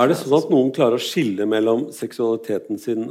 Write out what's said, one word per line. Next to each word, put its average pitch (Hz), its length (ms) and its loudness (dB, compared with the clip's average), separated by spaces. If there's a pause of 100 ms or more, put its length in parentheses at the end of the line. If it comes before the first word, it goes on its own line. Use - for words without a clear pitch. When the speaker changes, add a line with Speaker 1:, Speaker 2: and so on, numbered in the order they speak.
Speaker 1:
det 165 40 4
Speaker 2:
definerer 151 80 0
Speaker 1:
sånn 135 80 -8
Speaker 2:
seg 151 160 4
Speaker 1:
at - 80 -4
noen 131 240 4
klarer 123 220 2
å - 20 -2
skille 104 480 -2
mellom 110 400 2
seksualiteten 113 920 -4
sin 110 320 -4